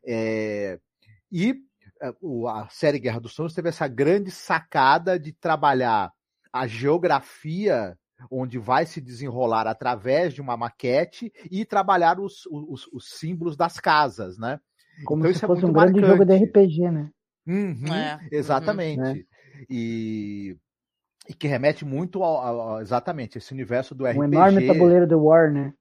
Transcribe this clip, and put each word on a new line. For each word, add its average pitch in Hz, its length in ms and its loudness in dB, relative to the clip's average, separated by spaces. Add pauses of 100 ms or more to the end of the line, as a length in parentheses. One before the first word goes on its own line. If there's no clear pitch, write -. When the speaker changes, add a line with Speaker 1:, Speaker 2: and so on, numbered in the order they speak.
Speaker 1:
É... 110 720 -4 (540)
e, 214 240 -2 (440)
é, 131 200 -10
o, 123 260 -8
a 107 220 -8
série 147 300 0
Guerra 117 220 -6
dos 117 140 -18
Tronos 160 200 -8
teve 170 140 -6
essa 160 200 -6
grande 165 420 0
sacada 170 880 0
de 151 140 -12
trabalhar 131 800 0 (400)
a 127 140 -6
geografia 143 1300 -2 (320)
onde 127 280 -8
vai 127 280 0
se 165 140 -14
desenrolar 120 680 -2
através 127 680 -2
de - 80 -16
uma 127 160 -6
maquete 135 760 -4 (180)
e 190 140 -4
trabalhar 185 560 2
os, 196 260 -12
os, 151 460 -14
os - 260 -16
símbolos 165 380 -8
das 170 240 -2
casas, 113 580 0
né? 123 220 -6 (440)
Speaker 2:
Como 151 180 -2
Speaker 1:
Então 170 100 2
Speaker 2:
se 180 60 0
Speaker 1:
isso - 60 -6
é 208 40 -4
Speaker 2:
fosse 180 160 2
um 180 40 4
Speaker 1:
muito 160 120 4
Speaker 2:
grande 185 200 6
jogo 190 240 8
de 180 80 4
Speaker 1:
marcante. 190 120 6
Speaker 2:
R - 80 -4
P 196 160 6
G, 170 220 0
né? 151 200 -4 (360)
Speaker 1:
Uhum, 160 460 -6
Speaker 3:
É, 156 220 -6
uhum. 156 160 -18
Speaker 1:
exatamente. 151 720 -4
Speaker 2:
Né? 131 220 -6 (460)
Speaker 1:
E, 110 880 -8 (720)
e 147 60 -16
que - 140 -6
remete 143 360 0
muito 170 380 -6
ao, 165 140 0
ao, 120 240 -4
ao, 110 200 -6
exatamente, 123 560 -6
esse - 160 -16
universo 127 420 -4
do 131 100 -8
Speaker 2:
Um - 20 0
Speaker 1:
R 120 120 0
P - 20 0
G. 147 60 0 (100)
Speaker 2:
enorme 190 300 6
tabuleiro 175 400 6
do 156 180 4
War, 160 280 6
né? 143 280 -4